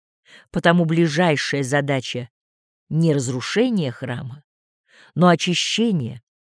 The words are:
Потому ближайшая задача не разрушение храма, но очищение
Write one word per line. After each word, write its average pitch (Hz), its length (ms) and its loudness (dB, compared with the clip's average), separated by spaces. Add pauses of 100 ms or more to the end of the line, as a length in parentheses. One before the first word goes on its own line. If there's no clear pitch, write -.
(520)
Потому 170 340 4
ближайшая 156 800 0
задача 135 680 -2 (580)
не 160 260 2
разрушение 143 800 -2
храма, 127 520 -12 (720)
но 175 120 4
очищение 170 920 0 (200)